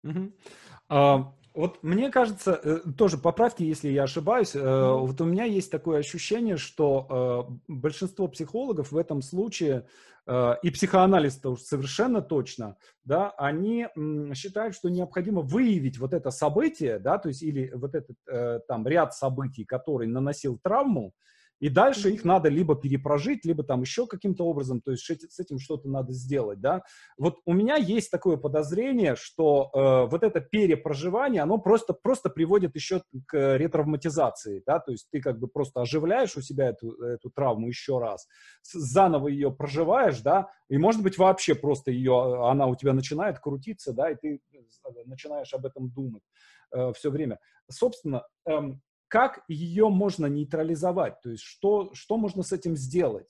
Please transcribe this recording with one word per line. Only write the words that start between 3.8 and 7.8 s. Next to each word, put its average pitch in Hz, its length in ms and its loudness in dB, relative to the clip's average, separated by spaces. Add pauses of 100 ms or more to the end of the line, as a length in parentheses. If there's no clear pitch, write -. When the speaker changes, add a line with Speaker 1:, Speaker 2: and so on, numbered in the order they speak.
Speaker 1:
я 139 140 2
ошибаюсь, 170 520 0
э, 139 40 -2 (200)
Speaker 2:
Мгм. 131 280 4
Speaker 1:
вот 135 140 -6
у 165 40 2
меня 185 200 2
есть 202 260 -2
такое 160 280 0
ощущение, 202 580 -2
что, 131 920 0
э, 127 40 -12 (200)
большинство 156 540 -4